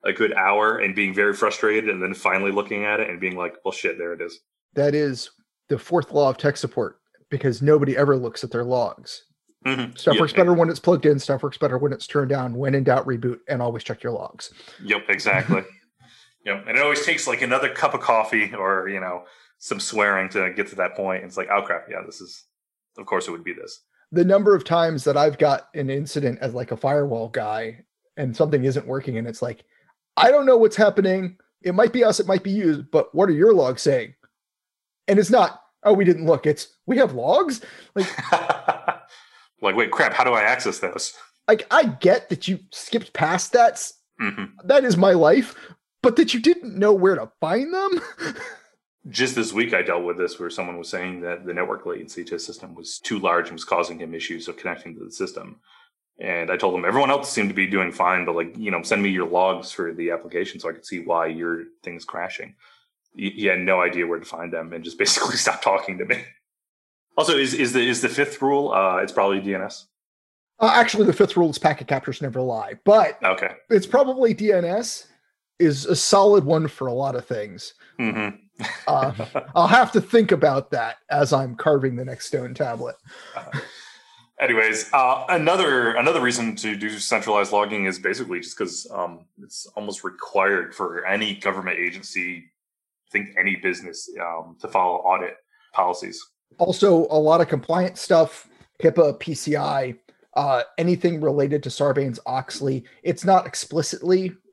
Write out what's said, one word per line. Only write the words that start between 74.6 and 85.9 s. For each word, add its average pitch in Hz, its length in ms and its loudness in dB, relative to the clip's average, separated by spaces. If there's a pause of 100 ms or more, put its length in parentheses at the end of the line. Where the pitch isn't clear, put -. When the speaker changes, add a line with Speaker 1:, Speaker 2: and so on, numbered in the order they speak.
Speaker 2:
S 202 440 -4 (500)
is 143 280 2
a 180 100 0
solid 202 500 6
one 160 240 2
for - 180 -8
a 123 60 -4
lot 131 240 -2
of 117 80 -8
things. 107 480 -10 (260)
Speaker 1:
Mm-hmm. 110 640 -6 (240)
Speaker 2:
Uh, 139 240 0 (220)
Speaker 1:
<laughs> - 220 -6
Speaker 2:
I'll 170 120 6
have 247 240 6
to 226 80 4
think 226 320 4
about 139 400 2
that 117 280 -4 (100)
as 143 240 2
I'm 135 220 0
carving 135 420 2
the 127 80 -8
next 127 220 -12
stone 127 260 -6
tablet. 120 420 -6 (400)
Speaker 1:
Uh, - 240 -10 (800)
anyways, 110 540 0
uh, 131 340 4
another, 160 680 2